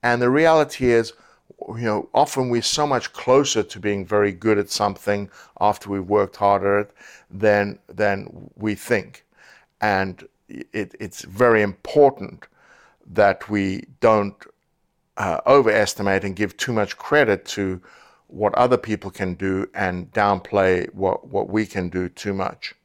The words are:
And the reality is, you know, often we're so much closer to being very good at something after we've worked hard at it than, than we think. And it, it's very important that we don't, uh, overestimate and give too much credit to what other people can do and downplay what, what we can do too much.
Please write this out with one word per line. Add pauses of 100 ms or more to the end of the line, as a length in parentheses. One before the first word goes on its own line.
And
the
reality
is, (560)
you
know,
often
we're
so
much
closer
to
being
very
good
at
something (300)
after
we've
worked
hard
at
it (360)
than,
than
we
think. (560)
And (220)
it,
it's
very
important (580)
that
we (140)
don't, (800)
uh,
overestimate
and
give
too
much
credit
to (460)
what
other
people
can
do
and
downplay
what,
what
we
can
do
too
much. (100)